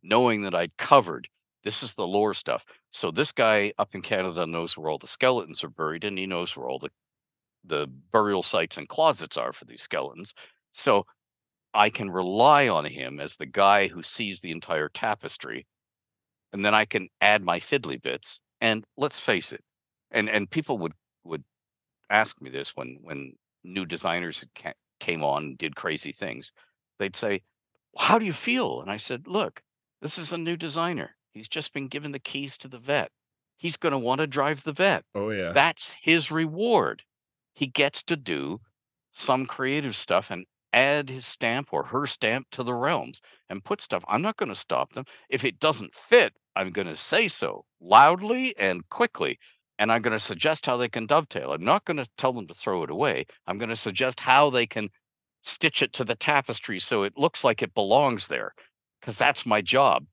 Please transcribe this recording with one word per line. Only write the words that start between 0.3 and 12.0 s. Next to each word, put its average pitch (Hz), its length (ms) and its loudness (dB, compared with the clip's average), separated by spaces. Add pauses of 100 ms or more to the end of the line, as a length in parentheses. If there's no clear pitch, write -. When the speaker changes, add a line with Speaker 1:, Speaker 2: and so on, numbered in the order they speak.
Speaker 1:
that 95 140 -4
I'd 85 220 -2
covered, 90 500 4 (360)
this 107 180 -2
is 120 120 -8
the 104 120 -4
lore 101 280 2
stuff. - 300 -4 (280)
So - 200 -2
this 123 200 0
guy 107 460 4
up - 160 -2
in 95 80 -8
Canada 92 440 -2
knows 85 320 -4
where 80 120 -4
all 76 80 -2
the - 100 -16
skeletons 113 560 0
are 80 60 -8
buried, 80 340 -6
and 101 140 -4
he 95 80 -4
knows 87 300 -4
where 64 120 -8
all 67 120 -4
the, 71 100 -10 (720)
the 76 240 -2
burial 98 560 0
sites - 340 -2
and 78 100 -12
closets 151 500 0
are 64 140 -4
for - 140 -18
these 64 160 -8
skeletons. 73 520 -6 (400)
So 104 320 4 (680)
I 107 160 6
can 107 200 -6